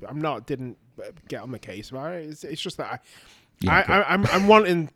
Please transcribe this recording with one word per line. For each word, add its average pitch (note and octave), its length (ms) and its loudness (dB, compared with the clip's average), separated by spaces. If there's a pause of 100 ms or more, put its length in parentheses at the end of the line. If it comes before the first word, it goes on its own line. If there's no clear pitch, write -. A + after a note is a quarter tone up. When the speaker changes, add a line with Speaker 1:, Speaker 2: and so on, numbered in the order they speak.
Speaker 1:
I'm C#3 120 -8
not, C3+ 260 -2
didn't, B2+ 320 -6 (200)
uh, G2+ 120 -14 (180)
get B2 140 -8
on B2+ 80 -10
the A#2 80 -8
case G2+ 320 -12
about C#3+ 240 -8
it. D#3 160 -10
It's, D3+ 140 -16
it's D#3 180 -8
just - 160 -8
that C3+ 160 -6
I, B2 40 -8 (600)
Speaker 2:
You - 100 2
Speaker 1:
I, E3 60 8
Speaker 2:
don't F#3+ 120 6
care. F#3+ 200 6
Speaker 1:
I, E3+ 60 4
I'm, G3 120 4
I'm G3 220 4
wanting F3+ 480 2